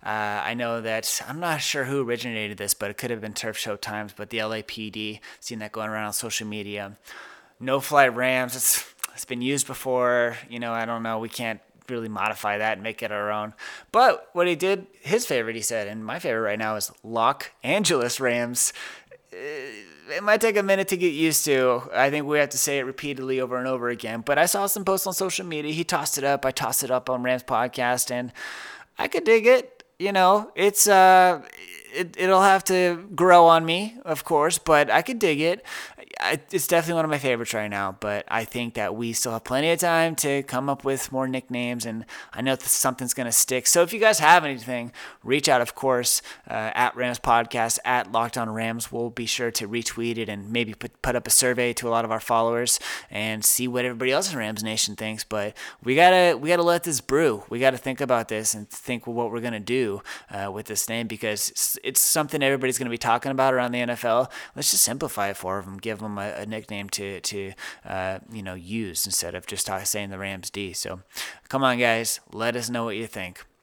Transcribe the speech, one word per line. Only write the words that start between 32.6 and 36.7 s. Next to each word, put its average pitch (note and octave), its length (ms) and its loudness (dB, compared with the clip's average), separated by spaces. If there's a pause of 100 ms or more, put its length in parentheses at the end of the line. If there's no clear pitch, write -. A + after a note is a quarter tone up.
to F3+ 500 2
grow F3 320 10
on E3 180 8
me, G3 400 -2
of D#3 200 -4
course, D#3+ 340 2
but D3 320 4
I C#3 120 4
could A#3+ 160 -6
dig D#3+ 220 2
it. E3+ 240 0 (560)
I, C#3 200 0 (120)
it's F#3 140 0
definitely E3+ 280 2